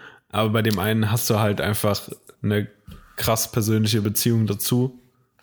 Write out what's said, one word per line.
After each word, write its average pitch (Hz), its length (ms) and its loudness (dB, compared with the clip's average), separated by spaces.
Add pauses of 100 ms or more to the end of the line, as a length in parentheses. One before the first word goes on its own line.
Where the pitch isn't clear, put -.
(300)
aber 107 200 0
bei 110 120 2
dem 107 160 2
einen 107 320 0
hast 117 180 0
du 107 100 2
halt 104 220 0
einfach 104 480 -2 (340)
eine 104 260 0 (480)
krass - 360 -2
persönliche 110 480 2
Beziehung 110 460 0
dazu. 123 560 -2 (400)